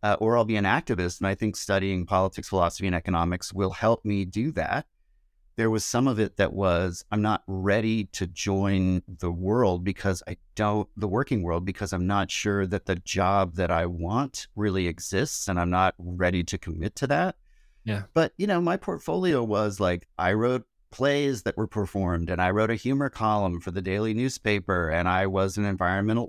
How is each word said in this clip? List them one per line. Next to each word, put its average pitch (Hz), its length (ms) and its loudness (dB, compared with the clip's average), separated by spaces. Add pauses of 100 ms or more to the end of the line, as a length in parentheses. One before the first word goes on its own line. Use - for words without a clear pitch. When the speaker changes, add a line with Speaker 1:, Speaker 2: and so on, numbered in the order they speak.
Speaker 1:
Uh, 104 200 2
or 110 160 4
I'll 120 80 4
be 110 100 0
an 104 100 2
activist. 95 540 0
And - 80 -2
I 98 80 2
think 107 220 -2
studying 98 500 0
politics, 95 440 0
philosophy, 92 360 0
and 92 80 0
economics 87 580 -2
will 95 200 -2
help 113 320 0
me 101 200 -2
do 110 280 -4
that. 92 340 -4 (720)
There 113 140 2
was 110 140 0
some 123 220 0
of 117 140 2
it 104 160 0
that 98 160 2
was, 90 580 0
"I'm 107 100 0
not 107 280 0
ready 101 640 0
to 90 160 -4
join 95 800 2
the 87 240 -6
world 92 500 2
because 92 460 -2
I 87 80 -10 (180)
don't, 104 420 0
the 107 120 -2
working 110 340 0
world, 85 220 0
because 95 280 -4
I'm 90 140 0
not 98 240 0
sure 101 380 0
that 92 180 -4
the 95 80 2
job 95 640 0
that 90 160 0
I 85 140 2
want 87 680 -4
really 95 320 0
exists, - 640 -4
and 92 100 0
I'm 87 120 0
not 92 280 2
ready 90 460 0
to 95 140 -8
commit 82 360 -6
to 135 140 -2
that." 165 260 0 (480)
Speaker 2:
Yeah. 101 220 -4 (100)
Speaker 1:
But, 165 220 2
you 202 100 -2
know, 185 140 2
my 175 160 0
portfolio 170 680 0
was 104 380 0
like, 90 260 0 (100)
I 90 180 2
wrote 120 300 2 (260)
plays 139 520 0
that - 120 -2
were 107 120 -2
performed, 90 640 -2
and 90 100 -2
I 90 100 4
wrote 107 200 2
a 117 40 2
humor 135 360 -2
column 101 500 0
for 90 100 -8
the 92 120 -6
daily 104 320 0
newspaper, 104 720 0
and 85 180 2
I 92 200 2
was 95 320 0
an 104 80 0
environmental 98 640 0